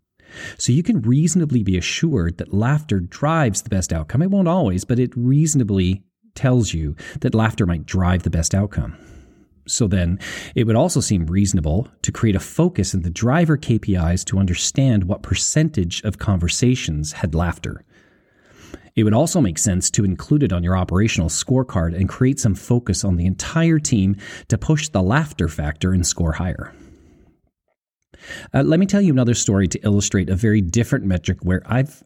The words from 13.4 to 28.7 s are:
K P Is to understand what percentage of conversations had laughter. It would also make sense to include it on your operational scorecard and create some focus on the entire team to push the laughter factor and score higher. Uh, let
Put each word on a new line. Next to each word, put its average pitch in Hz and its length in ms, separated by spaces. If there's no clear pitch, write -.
K 113 200
P 101 180
Is 87 300
to 95 140
understand 101 640
what 92 180
percentage 101 840
of 104 140
conversations 85 920
had 80 240
laughter. - 480
It 113 80
would 107 100
also 165 260
make 95 180
sense 90 340
to 110 120
include 143 400
it 90 80
on 90 120
your 92 140
operational 90 520
scorecard 92 680
and 95 140
create 135 300
some 98 160
focus 120 480
on 92 140
the 85 80
entire 160 540
team 98 360
to 113 100
push 151 320
the 95 140
laughter 117 440
factor 78 440
and 90 160
score 80 260
higher. - 400
Uh, 135 100
let 156 160